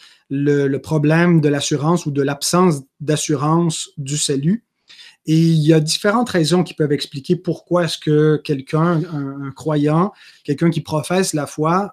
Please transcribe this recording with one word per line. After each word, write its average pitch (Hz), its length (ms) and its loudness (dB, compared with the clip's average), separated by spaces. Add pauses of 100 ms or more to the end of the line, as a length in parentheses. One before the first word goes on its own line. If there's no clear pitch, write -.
(300)
le, 143 360 0
le 135 140 -2
problème 160 600 2
de 151 80 2
l'assurance 147 580 0
ou 151 40 -4
de 139 120 -2
l'absence 143 600 0 (180)
d'assurance 151 1000 -2
du 143 180 -6
salut. 147 480 -2 (640)
Et 156 100 2
il 165 280 4
y 156 80 6
a 160 60 6
différentes 208 520 0
raisons 170 340 2
qui - 100 -12
peuvent 151 160 0
expliquer 143 460 -4
pourquoi 170 480 -2
est-ce 160 120 -4
que 151 420 2
quelqu'un, 156 640 -2 (100)
un, 139 340 -8
un 139 60 -10
croyant, 156 600 0 (300)
quelqu'un 170 280 0
qui 165 100 -2
professe 180 540 -2
la 147 120 -4
foi, 175 460 -2